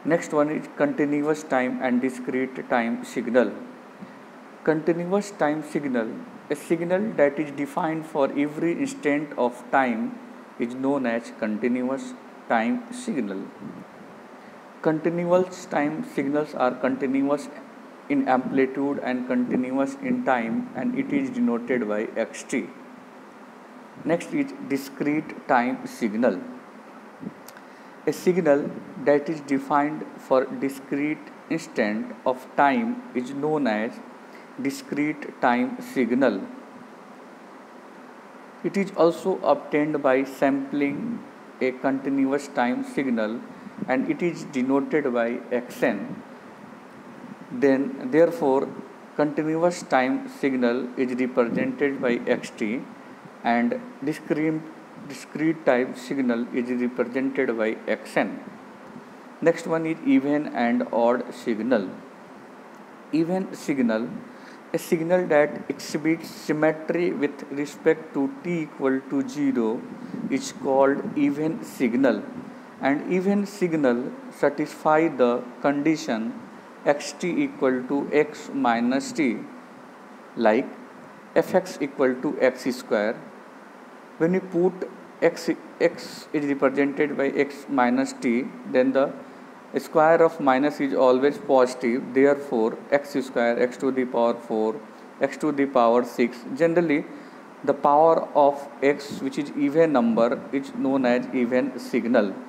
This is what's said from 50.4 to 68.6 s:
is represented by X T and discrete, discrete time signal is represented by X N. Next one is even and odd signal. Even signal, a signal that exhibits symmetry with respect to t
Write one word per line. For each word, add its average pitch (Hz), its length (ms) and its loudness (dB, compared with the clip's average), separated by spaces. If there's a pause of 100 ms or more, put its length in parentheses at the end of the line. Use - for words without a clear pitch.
is 127 160 0
represented 127 880 0
by 120 240 0
X - 240 0
T 120 320 -4 (600)
and 120 360 2 (240)
discrete, 156 580 -2 (460)
discrete 156 580 -4
time 131 300 2
signal 123 580 -2
is 123 160 -2
represented 127 880 -2
by 110 180 0 (120)
X - 280 -4
N. 107 240 0 (1040)
Next 165 220 2
one 165 220 0
is 160 180 -2
even 139 440 4
and 120 440 0
odd 120 400 2
signal. 110 560 0 (1200)
Even 170 440 0
signal, 120 520 0 (640)
a 165 60 -2
signal 175 480 2
that 151 420 2
exhibits 160 640 -2
symmetry 156 800 0
with 143 380 -4
respect 151 640 -2
to 139 180 0 (120)
t 175 180 -2